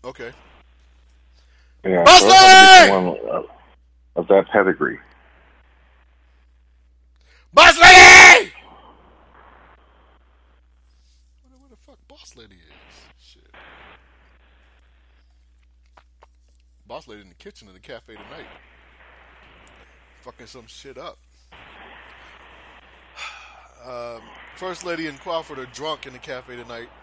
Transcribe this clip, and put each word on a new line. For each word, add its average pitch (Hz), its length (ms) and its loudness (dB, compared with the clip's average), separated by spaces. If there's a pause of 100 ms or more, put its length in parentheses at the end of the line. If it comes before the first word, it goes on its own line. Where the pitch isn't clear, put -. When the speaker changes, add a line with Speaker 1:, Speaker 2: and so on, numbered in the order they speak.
Speaker 1:
Okay. 123 260 -20 (1500)
Speaker 2:
Yeah, 370 200 -6
Speaker 1:
Boss 359 180 4
Speaker 2:
so 392 60 -2
that's 381 640 4
Speaker 1:
Lady! - 140 -6
Speaker 2:
one - 120 -12 (120)
of, - 160 -12 (680)
of 82 120 -12
that 98 220 -2
pedigree. 95 480 -6 (2500)
Speaker 1:
Boss 330 260 2
Lady! 370 720 4
I - 20 -20 (3000)
wonder 262 160 -20
where 269 100 -20
the 247 160 -20
fuck 262 120 -20 (100)
Boss - 280 -20
Lady 104 200 -20
is. 85 180 -20 (460)
Shit. - 340 -20 (3250)
Boss - 220 -20
Lady 104 140 -20
in 98 80 -20
the 90 60 -20
kitchen 196 320 -20
in 95 60 -20
the 92 60 -20
cafe 113 340 -20
tonight. 110 340 -20 (1700)
Fucking 120 260 -20
some 117 200 -20
shit 120 300 -20
up. 156 200 -20 (340)
<sighs> - 60 -20 (2250)
Um, 120 360 -20 (360)
First 180 260 -18
Lady 165 240 -16
and 139 100 -20
Crawford 160 420 -16
are 127 80 -20
drunk 143 400 -18
in 131 60 -20
the 127 60 -20
cafe 127 380 -20
tonight. 120 320 -20 (140)